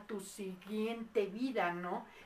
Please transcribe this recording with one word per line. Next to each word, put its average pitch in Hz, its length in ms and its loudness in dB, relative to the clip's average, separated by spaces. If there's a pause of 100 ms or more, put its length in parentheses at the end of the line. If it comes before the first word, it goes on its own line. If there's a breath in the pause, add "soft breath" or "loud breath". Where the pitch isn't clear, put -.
tu 208 120 -4
siguiente 214 1080 0
vida, 208 460 2
¿no? 175 320 0 (200 loud breath)